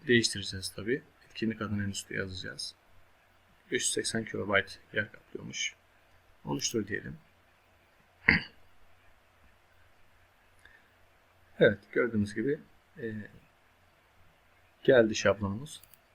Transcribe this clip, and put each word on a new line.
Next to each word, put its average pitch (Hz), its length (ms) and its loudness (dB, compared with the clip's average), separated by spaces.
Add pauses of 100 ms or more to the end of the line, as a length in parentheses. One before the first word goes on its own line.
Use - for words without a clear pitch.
değiştireceğiz 101 680 2
tabii. 113 260 -2 (220)
Etkinlik 110 380 -4
adını 101 220 -2
en 101 60 -4
üstte - 240 -10
yazacağız. 98 600 -8 (960)
Beş 123 120 -2
yüz - 100 0
seksen 113 320 -2
kilobayt 101 540 0 (140)
yer 104 200 -2
kaplıyormuş. - 640 -8 (680)
Oluştur 139 420 -2
diyelim. 101 320 -8 (1080)
<clears throat> - 120 8 (3250)
Evet, 110 160 6 (140)
gördüğünüz 110 420 0
gibi, 135 260 -2 (380)
e, 110 160 -8 (1700)
geldi 113 320 8
şablonumuz. 101 680 0 (320)